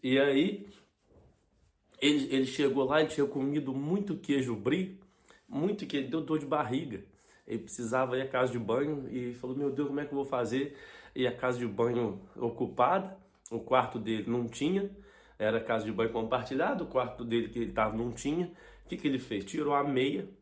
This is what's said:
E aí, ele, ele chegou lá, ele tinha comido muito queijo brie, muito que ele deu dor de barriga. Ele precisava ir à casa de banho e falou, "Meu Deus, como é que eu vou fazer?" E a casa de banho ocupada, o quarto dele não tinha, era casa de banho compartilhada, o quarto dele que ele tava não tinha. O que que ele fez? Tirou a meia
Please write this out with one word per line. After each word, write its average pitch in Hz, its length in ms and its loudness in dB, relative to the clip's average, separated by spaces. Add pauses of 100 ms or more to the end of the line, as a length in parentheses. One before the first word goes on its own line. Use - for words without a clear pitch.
E 131 160 4
aí, 143 480 4 (1300)
ele, 139 320 4
ele 135 140 2
chegou 135 380 2
lá, 143 160 4
ele 180 100 4
tinha 143 160 0
comido 139 480 -2
muito 165 420 0
queijo 123 400 0
brie, 147 460 -2 (480)
muito 165 380 0
que 143 100 -2
ele 131 100 -2
deu 156 140 -2
dor 156 160 0
de 143 80 -2
barriga. 135 580 -2 (440)
Ele 110 160 -4
precisava 123 520 0
ir 131 60 0
à 135 60 -4
casa 127 240 2
de 117 80 -2
banho 135 500 0
e 123 240 -4
falou, 127 220 -8
"Meu 143 160 0
Deus, 143 160 0
como 139 120 -2
é 147 60 -4
que 147 60 -10
eu 139 60 -2
vou 139 60 0
fazer?" 131 540 0 (380)
E 127 100 2
a 120 100 2
casa 127 220 0
de 120 80 -2
banho 117 560 0 (140)
ocupada, 127 840 0 (320)
o 113 100 -4
quarto 123 380 2
dele 110 320 -2
não 120 160 2
tinha, 190 500 -2 (440)
era 110 200 2
casa 113 240 0
de 107 80 -4
banho 113 200 0
compartilhada, 123 720 0
o - 40 -6
quarto 123 380 -2
dele 117 240 2
que - 80 -6
ele 110 140 -2
tava 110 260 0
não 120 140 -2
tinha. 160 400 -2 (340)
O - 20 -20
que 113 100 -6
que - 100 -2
ele 135 100 2
fez? 107 260 -4
Tirou 147 300 -2
a 143 100 4
meia 143 460 0 (120)